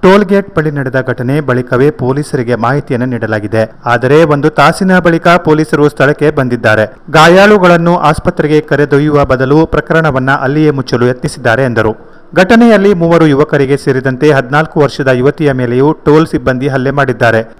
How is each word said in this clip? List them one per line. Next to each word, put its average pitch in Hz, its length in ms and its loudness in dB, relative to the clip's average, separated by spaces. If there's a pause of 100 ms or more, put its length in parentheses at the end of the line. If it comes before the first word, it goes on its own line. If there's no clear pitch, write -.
ಟೋಲ್ 202 220 4
ಗೇಟ್ 196 320 -2
ಬಳಿ 156 140 -2
ನಡೆದ 135 300 -4
ಘಟನೆ 127 400 -4
ಬಳಿಕವೇ 127 500 0
ಪೊಲೀಸರಿಗೆ 131 640 -4
ಮಾಹಿತಿಯನ್ನು 123 520 -4
ನೀಡಲಾಗಿದೆ. 110 680 -4 (100)
ಆದರೆ 127 400 2
ಒಂದು 147 260 0
ತಾಸಿನ 170 480 0
ಬಳಿಕ 170 300 0
ಪೊಲೀಸರು 156 600 2
ಸ್ಥಳಕ್ಕೆ 147 420 0
ಬಂದಿದ್ದಾರೆ. 117 640 -2 (160)
ಗಾಯಾಳುಗಳನ್ನು 175 880 4
ಆಸ್ಪತ್ರೆಗೆ 151 600 0
ಕರೆದೊಯ್ಯುವ 143 640 0
ಬದಲು 131 420 0
ಪ್ರಕರಣವನ್ನ 151 640 -2
ಅಲ್ಲಿಯೇ 143 400 0
ಮುಚ್ಚಲು 127 360 -2
ಯತ್ನಿಸಿದ್ದಾರೆ 123 560 -2
ಎಂದರು. 110 520 -4 (200)
ಘಟನೆಯಲ್ಲಿ 208 600 4
ಮೂವರು 170 320 2
ಯುವಕರಿಗೆ 143 500 0
ಸೇರಿದಂತೆ 135 560 -2
ಹದಿನಾಲ್ಕು 143 480 -2
ವರ್ಷದ 131 280 -2
ಯುವತಿಯ 139 440 0
ಮೇಲೆಯೂ 127 400 0
ಟೋಲ್ 156 340 0
ಸಿಬ್ಬಂದಿ 131 420 -4
ಹಲ್ಲೆ 131 220 -2
ಮಾಡಿದ್ದಾರೆ. 117 680 -2